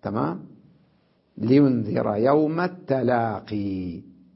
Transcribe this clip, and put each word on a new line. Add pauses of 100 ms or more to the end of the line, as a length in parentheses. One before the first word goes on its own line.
تمام؟ (920)
لينذر
يوم
التلاقي. (340)